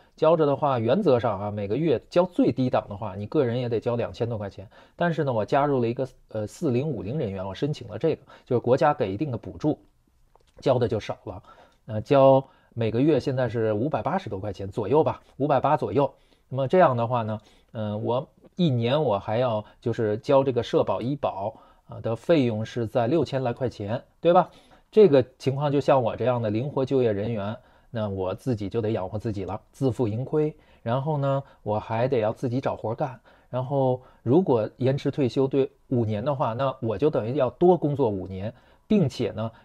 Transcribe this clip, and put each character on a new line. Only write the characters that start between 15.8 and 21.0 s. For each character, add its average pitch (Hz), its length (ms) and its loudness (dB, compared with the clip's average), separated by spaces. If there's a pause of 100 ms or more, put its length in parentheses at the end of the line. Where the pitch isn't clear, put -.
右。 139 180 2 (380)
那 127 80 -6
么 135 100 -2
这 185 120 4
样 143 180 6
的 117 80 0
话 120 160 -2
呢， 107 180 -6 (340)
呃， 107 240 -6
我 117 300 -2 (280)
一 175 140 2
年 123 320 0
我 107 180 0
还 107 180 -4
要 117 260 0 (160)
就 117 140 -2
是 107 240 0
交 135 260 4
这 135 80 0
个 120 120 -2
社 - 200 2
保、 95 180 -2